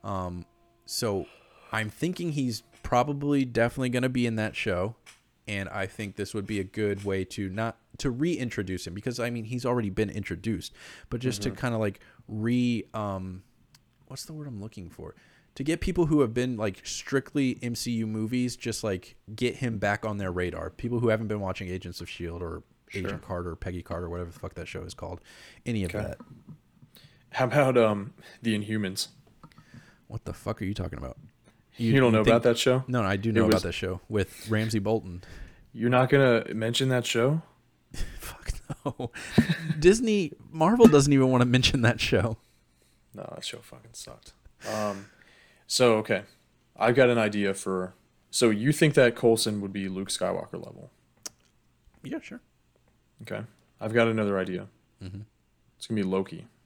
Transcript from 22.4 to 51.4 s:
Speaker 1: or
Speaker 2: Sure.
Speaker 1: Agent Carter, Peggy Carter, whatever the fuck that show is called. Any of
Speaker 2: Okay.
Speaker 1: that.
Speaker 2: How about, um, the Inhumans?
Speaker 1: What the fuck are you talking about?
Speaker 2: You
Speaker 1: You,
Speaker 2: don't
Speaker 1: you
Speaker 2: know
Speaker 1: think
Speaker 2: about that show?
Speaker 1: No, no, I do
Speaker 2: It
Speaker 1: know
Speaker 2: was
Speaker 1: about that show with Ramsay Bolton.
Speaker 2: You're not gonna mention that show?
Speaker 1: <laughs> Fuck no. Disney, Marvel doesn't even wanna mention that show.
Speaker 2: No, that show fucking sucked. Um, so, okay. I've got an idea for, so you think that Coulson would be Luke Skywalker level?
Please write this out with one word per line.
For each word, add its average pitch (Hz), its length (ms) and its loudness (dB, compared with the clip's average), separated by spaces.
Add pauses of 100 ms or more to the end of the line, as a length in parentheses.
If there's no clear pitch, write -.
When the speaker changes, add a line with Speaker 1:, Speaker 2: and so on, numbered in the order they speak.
Speaker 1:
or 82 200 -10 (260)
Speaker 2:
Sure. 101 120 -8
Speaker 1:
Agent 92 220 -8
Carter, 87 340 -8
Peggy 90 260 -8
Carter, 87 260 -8
whatever 87 220 -8
the - 80 -20
fuck - 160 -12
that 87 140 -12
show - 140 -10
is 92 120 -14
called. 90 260 -12 (440)
Any 113 180 -2
of 85 120 -4
Speaker 2:
Okay. 104 120 -4
Speaker 1:
that. - 120 -10 (1120)
Speaker 2:
How 131 160 0
about, 131 300 4
um, 107 360 2 (300)
the 113 140 0
Inhumans? 104 520 -4 (1000)
Speaker 1:
What - 180 -12
the - 80 -10
fuck - 300 -8
are - 40 -6
you 101 80 -4
talking 87 240 -8
about? - 180 -10 (640)
Speaker 2:
You 113 160 2
Speaker 1:
You, 135 60 8
Speaker 2:
don't 123 120 6
Speaker 1:
you 110 60 6
Speaker 2:
know 107 60 4
Speaker 1:
think 107 40 6
Speaker 2:
about 117 160 6
that 120 140 4
show? 131 280 2
Speaker 1:
No, 123 160 0
no, 98 60 0
I 101 80 2
do 110 140 -2
Speaker 2:
It - 20 -2
Speaker 1:
know 110 140 4
Speaker 2:
was 107 100 6
Speaker 1:
about 90 80 2
that 87 80 -4
show 92 360 -6
with 104 400 -2
Ramsay 110 300 0
Bolton. 98 440 -2 (500)
Speaker 2:
You're 120 180 0
not 127 200 4
gonna 131 440 6
mention 117 360 0
that 123 160 0
show? 135 360 2 (240)
Speaker 1:
<laughs> - 260 -20 (280)
Fuck - 320 -10 (320)
no. 127 260 -6 (680)
Disney, 202 540 6 (200)
Marvel 196 340 8
doesn't 143 260 10
even 131 180 6
wanna 123 140 6
mention 127 380 2
that 117 180 2
show. 110 360 2 (800)
Speaker 2:
No, - 200 -12
that - 100 -14
show - 140 -10
fucking - 360 -20
sucked. - 380 -20 (400)
Um, 104 340 -4 (600)
so, 120 300 6
okay. 110 260 0 (540)
I've 120 180 4
got 123 160 8
an 120 80 4
idea 104 340 2
for, 92 420 -4 (360)
so 117 200 4
you 110 220 2
think 151 220 4
that 120 220 6
Coulson 110 440 2
would 98 120 -8
be 98 160 -6
Luke 95 200 -6
Skywalker 90 460 -4
level? - 380 -14 (1120)